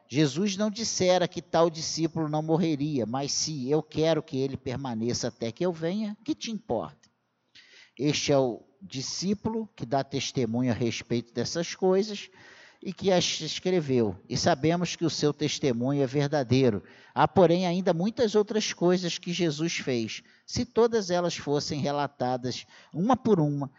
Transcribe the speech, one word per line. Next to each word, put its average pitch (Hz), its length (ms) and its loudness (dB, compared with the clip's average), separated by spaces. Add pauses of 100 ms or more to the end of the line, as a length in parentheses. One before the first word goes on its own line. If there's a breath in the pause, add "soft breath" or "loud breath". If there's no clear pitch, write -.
Jesus 156 480 0
não 214 140 -2
dissera 185 560 2
que - 160 -8
tal 170 260 4
discípulo 160 600 -4
não 151 120 -2
morreria, 156 640 0
mas 127 280 -4
se 143 360 -4
eu 151 140 2
quero 156 400 0
que 143 140 -10
ele 135 200 -2
permaneça 120 720 -4
até 113 240 -6
que 175 160 -4
eu 185 60 0
venha, 202 520 -6
que 311 120 -4
te - 160 -10
importa? 101 600 -8 (840 loud breath)
Este 147 360 0
é 143 40 6
o 127 240 0 (220)
discípulo 208 920 -4
que 139 100 -10
dá 135 160 0
testemunho 123 720 -2
a - 20 -2
respeito 117 580 -4
dessas 165 440 -4
coisas 196 520 0 (540 loud breath)
e 190 100 -6
que 190 200 0
as - 280 2
escreveu, 139 880 0
e - 80 -4
sabemos 165 600 0
que - 80 -2
o 160 60 2
seu 147 220 0
testemunho 139 720 0
é 131 40 2
verdadeiro. 131 760 2 (320 loud breath)
Há, 147 140 4
porém, 180 400 6
ainda 180 260 2
muitas 208 400 0
outras 214 380 0
coisas 180 440 2
que - 160 -6
Jesus 165 440 0
fez. 117 480 -4 (200 soft breath)
Se - 220 -4
todas 220 420 2
elas 175 280 0
fossem 147 440 -2
relatadas 127 840 -2 (260 loud breath)
uma 214 240 2
por 214 220 4
uma, 143 400 0